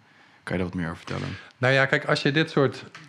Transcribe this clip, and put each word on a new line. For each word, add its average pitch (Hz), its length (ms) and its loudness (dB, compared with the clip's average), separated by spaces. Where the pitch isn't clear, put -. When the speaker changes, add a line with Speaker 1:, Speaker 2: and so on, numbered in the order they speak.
Speaker 1:
Kan - 140 -4
je 92 60 0
daar 87 80 -4
wat - 20 -16
meer 90 120 -4
over 85 120 -6
vertellen? 95 300 -8
Speaker 2:
Nou 127 160 2
ja, 135 120 6
kijk, 147 200 0
als 151 160 2
je 147 100 2
dit 156 200 2
soort, 135 320 2